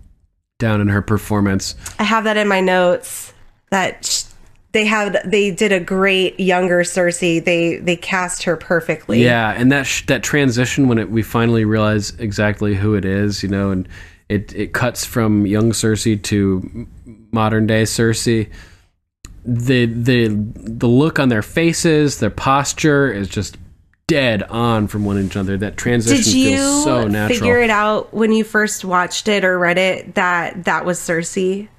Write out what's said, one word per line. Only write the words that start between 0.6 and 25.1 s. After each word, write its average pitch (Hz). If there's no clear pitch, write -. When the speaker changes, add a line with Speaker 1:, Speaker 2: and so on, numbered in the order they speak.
Speaker 1:
in 101
her 101
performance. 101
Speaker 2:
I 214
have 214
that 214
in 208
my 196
notes, 185
that 190
sh-, -
they 214
had, 208
they 202
did 202
a 185
great 190
younger 180
Cersei. 170
They, 170
they 175
cast 180
her 170
perfectly. 156
Speaker 1:
Yeah, 117
and 123
that 139
sh-, -
that 127
transition 131
when 117
it, 98
we 113
finally 117
realize 107
exactly 104
who 104
it 95
is, 98
you 98
know, 98
and 92
it, 101
it 98
cuts -
from 107
young 107
Cersei 107
to 98
m-, 113
modern 110
day 110
Cersei. 113
The, 120
the, 117
the 113
look 143
on 135
their 107
faces, 160
their 107
posture 139
is 101
just -
dead 123
on 113
from 104
one 101